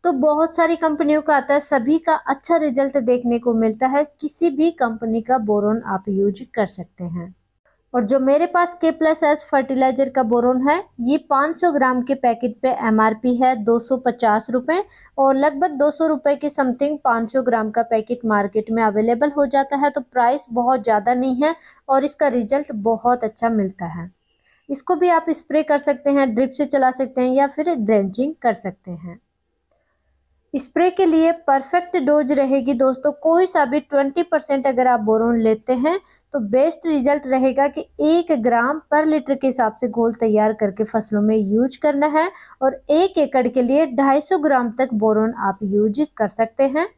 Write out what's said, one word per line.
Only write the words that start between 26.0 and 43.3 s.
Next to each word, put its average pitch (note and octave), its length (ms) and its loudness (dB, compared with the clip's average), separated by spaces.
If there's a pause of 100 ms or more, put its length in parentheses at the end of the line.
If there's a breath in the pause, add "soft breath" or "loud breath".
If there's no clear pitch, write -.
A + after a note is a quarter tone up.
हैं, C4+ 260 2
ड्रिप B3+ 160 0
से C#4+ 160 -2
चला C4 260 2
सकते B3+ 280 -4
हैं B3+ 120 0
या C#4 160 2
फिर D#4 260 -2
ड्रेंचिंग G#3+ 680 0
कर A#3 140 0
सकते F#3+ 360 -12
हैं। F3 280 -14 (1300)
स्प्रे E4+ 360 0
के F#4 160 0
लिए D#4+ 260 4 (160)
परफेक्ट F4 520 0
डोज D4 320 2
रहेगी C4+ 420 0
दोस्तों, C4 400 0
कोई E4 320 2
सा E4 200 0
भी C#4 160 -2
ट्वेंटी C#4 420 -2
परसेंट C#4+ 440 -2
अगर B3 200 0
आप A#3+ 140 2
बोरोन A3+ 400 2
लेते A3 340 0
हैं D#4 240 0 (340 soft breath)
तो C#4+ 80 -4
बेस्ट C4+ 460 0
रिजल्ट C#4+ 400 0
रहेगा C4 420 0
कि C#4+ 120 -8 (200)
एक E4 300 2 (100)
ग्राम A#3+ 380 0 (120)
per D4+ 140 2
लीटर D4 300 0
के C#4 120 -2
हिसाब A#3+ 280 0
से B3 140 -4
घोल A#3 260 0
तैयार G#3+ 380 2
करके G#3 320 -2
फसलों G#3 360 -2
में G#3+ 140 2
यूज़ A3 440 0
करना D4 300 0
है D#4 200 0 (320 loud breath)
और C4+ 200 0 (100)
एक F4+ 260 2
एकड़ C4+ 300 0